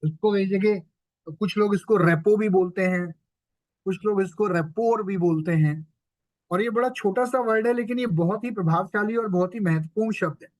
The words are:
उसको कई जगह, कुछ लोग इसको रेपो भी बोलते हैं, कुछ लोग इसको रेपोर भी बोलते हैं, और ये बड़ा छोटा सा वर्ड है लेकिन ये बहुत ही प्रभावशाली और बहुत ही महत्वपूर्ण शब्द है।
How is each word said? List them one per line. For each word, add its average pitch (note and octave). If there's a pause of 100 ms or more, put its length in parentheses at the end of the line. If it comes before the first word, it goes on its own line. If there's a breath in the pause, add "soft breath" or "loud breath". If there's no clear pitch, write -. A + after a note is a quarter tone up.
उसको D#3+
कई G3
जगह, G3+ (520)
कुछ F3
लोग G#3
इसको G#3
रेपो E3+
भी G#3+
बोलते F#3
हैं, F#3 (760)
कुछ F#3+
लोग G#3
इसको F#3+
रेपोर G3+
भी G3
बोलते E3+
हैं, D3+ (760)
और F3+
ये A#3
बड़ा A#3+
छोटा G#3+
सा B3
वर्ड A3
है A#3+
लेकिन A#3+
ये B3 (100)
बहुत F3+
ही A#3+
प्रभावशाली G3
और A3+
बहुत F3+
ही A#3+
महत्वपूर्ण E3+
शब्द E3+
है। - (100)